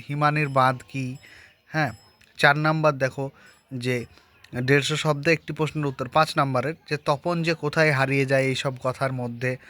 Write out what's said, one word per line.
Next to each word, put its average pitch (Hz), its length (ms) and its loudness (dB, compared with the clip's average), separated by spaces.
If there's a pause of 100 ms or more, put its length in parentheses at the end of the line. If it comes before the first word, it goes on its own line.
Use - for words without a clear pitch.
হিমানির 147 400 0
বাঁধ 131 260 4 (140)
কী? 131 280 -8 (500)
হ্যাঁ। 156 240 -2 (460)
চার 147 200 4
নাম্বার 156 400 2
দেখো 135 320 -4 (440)
যে 123 320 -4 (580)
দেড়শো 139 320 2
শব্দে 151 380 0
একটি 156 200 -4
প্রশ্নের 151 320 -4
উত্তর, 135 220 -6
পাঁচ 156 300 2
নাম্বারের 135 360 0 (160)
যে, 151 160 -2
"তপন 165 380 -2
যে 165 100 0
কোথায় 156 380 2
হারিয়ে 135 340 2
যায় 135 180 2
এইসব 135 300 -2 (100)
কথার 131 300 -2
মধ্যে?" 123 440 -6 (120)